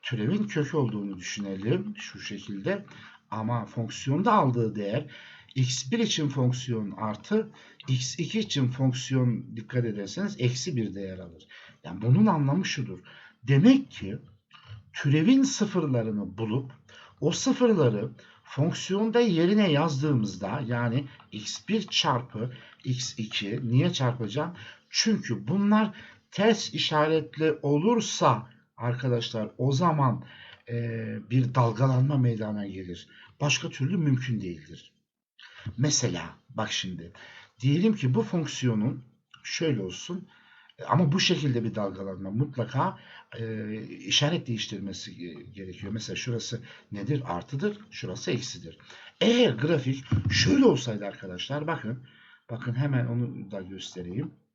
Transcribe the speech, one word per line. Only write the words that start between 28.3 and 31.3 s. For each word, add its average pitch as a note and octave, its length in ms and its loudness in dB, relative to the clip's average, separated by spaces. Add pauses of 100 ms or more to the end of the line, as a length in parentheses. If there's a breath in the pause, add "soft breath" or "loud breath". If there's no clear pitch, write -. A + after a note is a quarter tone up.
arkadaşlar A#2+ 800 -2
o C3 140 2
zaman, C#3 540 2 (440 loud breath)
e, A#2+ 60 -6 (540)
bir B2 260 2